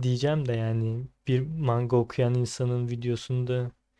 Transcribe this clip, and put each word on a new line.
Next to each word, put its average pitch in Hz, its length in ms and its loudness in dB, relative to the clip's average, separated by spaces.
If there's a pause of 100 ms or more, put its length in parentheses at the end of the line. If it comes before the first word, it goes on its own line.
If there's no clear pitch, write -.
diyeceğim 131 460 0
de 120 60 -2
yani 113 540 -2 (200)
bir 127 140 2
manga 127 560 0
okuyan 120 360 2
insanın 123 560 0
videosunda 123 840 -2 (280)